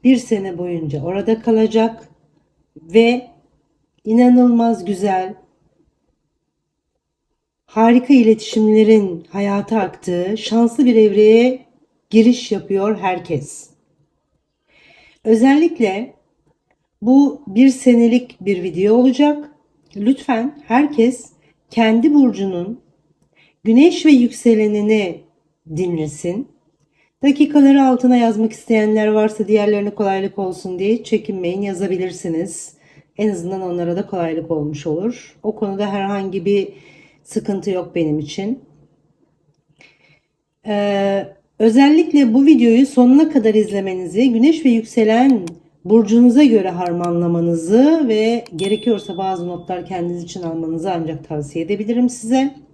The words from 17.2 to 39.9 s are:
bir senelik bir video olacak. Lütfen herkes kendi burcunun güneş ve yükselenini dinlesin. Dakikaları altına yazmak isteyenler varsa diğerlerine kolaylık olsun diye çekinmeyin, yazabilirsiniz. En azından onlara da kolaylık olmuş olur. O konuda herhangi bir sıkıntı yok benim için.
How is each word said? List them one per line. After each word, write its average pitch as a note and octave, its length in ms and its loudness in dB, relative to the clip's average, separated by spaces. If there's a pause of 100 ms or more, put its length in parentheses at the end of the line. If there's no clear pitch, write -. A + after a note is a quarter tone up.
bir A3+ 220 4
senelik B3 720 2
bir F#3 220 -4
video F#3 320 0
olacak. C#4+ 560 2 (460)
Lütfen A#3+ 720 -4
herkes B3 680 0 (380)
kendi A#3 440 2
burcunun G3 680 0 (840)
güneş D4 420 4
ve D#4 40 6
yükselenini G#3+ 1120 2 (560)
dinlesin. F3 720 -6 (720)
Dakikaları C#4 640 4
altına B3+ 320 2
yazmak A3+ 360 0
isteyenler G#3+ 540 0
varsa G#3+ 420 -2
diğerlerine G#3 420 0
kolaylık G3 480 -4
olsun F#3 400 -10
diye A3 260 -2
çekinmeyin, G3 580 -6
yazabilirsiniz. F3+ 1160 -8 (400)
En G#3 140 -2
azından F#3 320 -8
onlara F3 340 -6
da - 100 -6
kolaylık E3 440 -8
olmuş D3+ 360 -8
olur. F#3 560 -8
O G#3+ 120 -6
konuda G3 380 -6
herhangi G3 520 -8
bir G3+ 240 -2 (560)
sıkıntı G3+ 460 -6
yok F3 240 -8
benim D#3 240 -2
için. G3 420 -8 (2000)